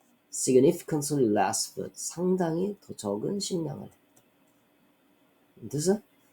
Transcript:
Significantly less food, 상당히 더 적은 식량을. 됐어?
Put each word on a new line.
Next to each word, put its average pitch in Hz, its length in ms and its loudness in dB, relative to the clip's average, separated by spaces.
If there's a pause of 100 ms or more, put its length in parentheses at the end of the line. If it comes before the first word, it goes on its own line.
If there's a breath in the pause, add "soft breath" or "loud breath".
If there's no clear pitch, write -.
(320)
Significantly 143 960 4
less 104 420 0
food, - 220 -8
상당히 180 880 -2
더 - 140 -18
적은 110 440 -4
식량을. 160 500 -6 (1800)
됐어? 175 300 0 (320)